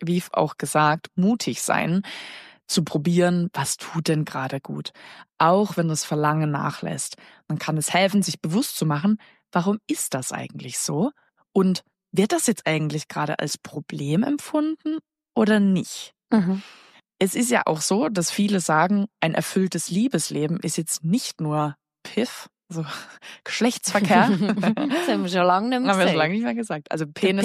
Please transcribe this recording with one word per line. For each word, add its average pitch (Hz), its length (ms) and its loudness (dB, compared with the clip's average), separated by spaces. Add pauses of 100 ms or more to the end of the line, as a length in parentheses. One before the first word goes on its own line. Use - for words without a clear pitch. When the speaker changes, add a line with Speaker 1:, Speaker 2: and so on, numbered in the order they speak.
Speaker 1:
wie 175 200 0 (100)
auch - 260 0
gesagt, 151 560 2
mutig 190 480 0
sein, 175 400 0 (640)
zu - 160 2
probieren, 175 720 2
was 139 240 -2
tut - 300 -4
denn 156 160 2
gerade 135 360 -6
gut, 147 300 -10 (480)
auch 185 380 4
wenn 170 120 2
das 156 160 -2
Verlangen 151 460 2
nachlässt. 147 640 -4 (320)
Man 151 100 -2
kann 156 200 -2
es - 160 -2
helfen, 190 280 4
sich 160 180 -6
bewusst 185 360 -2
zu - 100 -2
machen, 156 320 2 (340)
warum 190 340 0
ist - 280 -4
das 131 180 -4
eigentlich 131 460 -10
so 165 320 -2 (420)
und 185 300 2 (300)
wird - 200 2
das 339 140 0
jetzt - 200 -2
eigentlich 156 420 -2
gerade 151 300 -4
als - 200 -4
Problem 151 640 -4
empfunden 302 760 -4 (360)
oder 214 260 4
nicht? - 520 0 (200)
Speaker 2:
Mhm. 190 300 2 (560)
Speaker 1:
Es 190 160 0
ist 240 160 0
ja 233 160 4
auch 156 160 0
so, 240 260 2
dass 185 220 -2
viele 202 300 0
sagen, 185 460 2 (140)
ein 160 140 2
erfülltes 175 560 0
Liebesleben 170 680 0
ist - 180 -4
jetzt - 260 -4
nicht 175 380 -2
nur 151 320 0 (280)
Piff, - 460 -6 (220)
so 165 120 -4 (320)
<laughs> - 300 -20
Geschlechtsverkehr. 208 880 2
Speaker 2:
<laughs> 190 80 2
Das 226 720 0
haben 202 160 0
wir 180 40 -4
schon 180 180 2
lange 190 220 2
nicht 254 140 0
mehr 202 100 2
Speaker 1:
Haben 190 60 2
wir 180 80 4
schon - 0 -
Speaker 2:
gesagt. 175 100 2
Speaker 1:
lange 156 160 2
nicht 220 120 -2
mehr 240 100 -2
gesagt. 196 360 -6
Also 156 140 -2
Speaker 2:
Der 151 80 -8
Speaker 1:
Penis 196 320 2